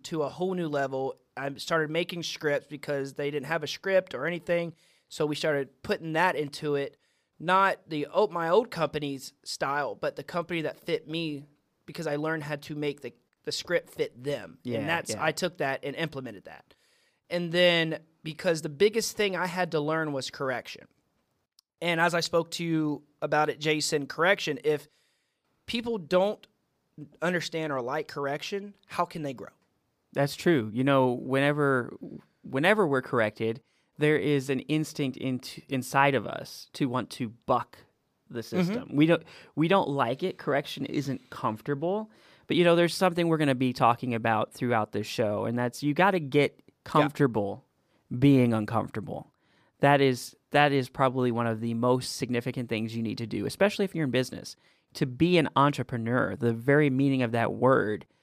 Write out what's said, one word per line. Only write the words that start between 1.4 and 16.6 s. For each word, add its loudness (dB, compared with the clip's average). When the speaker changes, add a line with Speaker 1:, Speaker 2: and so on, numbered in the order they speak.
Speaker 1:
started -2
making -4
scripts -2
because -6
they -4
didn't -4
have -2
a -6
script 0
or -4
anything, -2
so -2
we -2
started -2
putting -4
that 2
into -4
it. -4
Not 2
the -4
o-, 4
my -2
old 4
company's -4
style, -2
but -4
the -10
company -4
that -6
fit -4
me -6
because -8
I -2
learned -4
how -6
to -10
make -4
the, -12
the -6
script -2
fit -6
them. -8
Speaker 2:
Yeah, -4
Speaker 1:
And -2
that's, -2
Speaker 2:
yeah. -6
Speaker 1:
I 0
took -4
that -2
and -6
implemented -8
that. -20